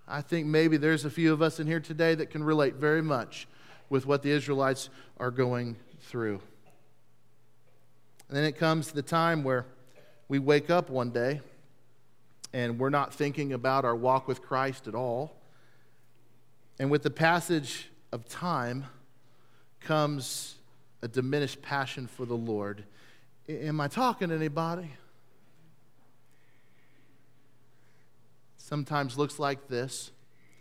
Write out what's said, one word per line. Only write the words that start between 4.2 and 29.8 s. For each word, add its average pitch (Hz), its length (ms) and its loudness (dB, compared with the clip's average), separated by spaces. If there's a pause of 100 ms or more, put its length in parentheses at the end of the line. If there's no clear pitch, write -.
the 143 80 0
Israelites 135 600 0 (280)
are 123 140 -2
going 120 420 0 (280)
through. 107 380 -4 (1900)
And 139 80 -6
then 147 60 2
it 151 160 -2
comes 160 300 2
to - 80 -14
the 143 60 -2
time 165 420 2
where 127 220 0 (600)
we 139 140 2
wake 147 280 4
up 170 220 2
one 123 200 -2
day 127 300 0 (1120)
and 120 240 -2
we're 135 140 0
not 143 240 0
thinking 143 380 -2
about 131 320 2
our 120 100 2
walk 131 320 2
with 127 160 -4
Christ 131 460 -2
at 107 80 -8
all. 127 400 -4 (1400)
And 139 100 0
with 147 140 2
the 135 60 2
passage 160 760 0 (220)
of 117 180 -10
time 135 580 -4 (920)
comes 147 800 -2 (460)
a - 60 -6
diminished 131 540 -2
passion 135 460 -6
for 127 180 -10
the 120 80 -4
Lord. 104 480 -4 (640)
A-, 151 200 -6
am 151 120 -2
I 143 60 0
talking 214 440 0
to 165 40 0
anybody? 165 560 -4 (3750)
Sometimes 143 600 -2
looks 143 220 0
like 139 300 -2
this. 127 420 -6 (500)